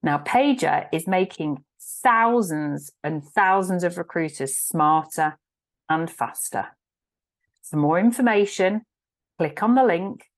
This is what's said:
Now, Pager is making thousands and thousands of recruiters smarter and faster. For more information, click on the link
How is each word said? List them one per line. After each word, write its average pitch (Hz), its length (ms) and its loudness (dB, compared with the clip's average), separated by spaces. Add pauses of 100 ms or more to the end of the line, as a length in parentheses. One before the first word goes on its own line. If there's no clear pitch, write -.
Now, 147 160 0
Pager 240 720 2
is 160 160 -4
making 185 560 -2 (400)
thousands 196 880 0 (100)
and 156 220 -6
thousands 190 640 2
of 175 120 -2
recruiters 160 600 -6
smarter 156 840 0 (480)
and 160 220 -2
faster. - 580 -8 (960)
For - 140 -6
more 151 200 2
information, 208 840 2 (560)
click 160 260 -4
on 233 120 4
the 262 100 6
link 190 400 -2 (120)